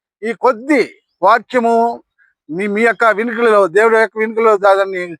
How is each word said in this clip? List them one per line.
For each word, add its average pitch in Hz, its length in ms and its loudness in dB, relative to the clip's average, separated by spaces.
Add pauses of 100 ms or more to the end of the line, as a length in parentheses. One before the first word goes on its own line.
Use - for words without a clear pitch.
(240)
ఈ 220 100 -6
కొద్ది 240 640 -2 (260)
వాక్యము 233 800 0 (460)
మీ, 185 180 -6
మీ 208 140 -2
యొక్క 233 240 0
వినికిడిలో, 214 600 0
దేవుడి 220 300 2
యొక్క 220 200 -2
వినికిడిలో 220 400 0
దాన్ని 190 640 0